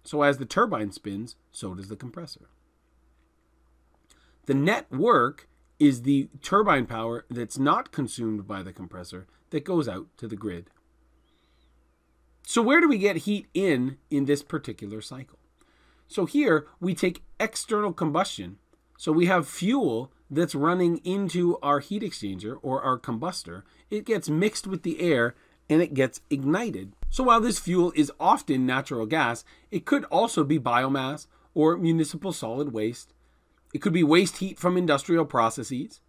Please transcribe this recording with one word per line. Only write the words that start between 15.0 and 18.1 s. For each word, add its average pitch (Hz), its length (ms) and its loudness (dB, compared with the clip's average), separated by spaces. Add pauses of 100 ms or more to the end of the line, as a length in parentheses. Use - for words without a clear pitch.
cycle? - 360 -18 (680)
So 190 180 -2
here 180 420 2 (120)
we 180 160 -2
take - 280 -2 (160)
external 208 540 -2
combustion. 147 640 -2 (400)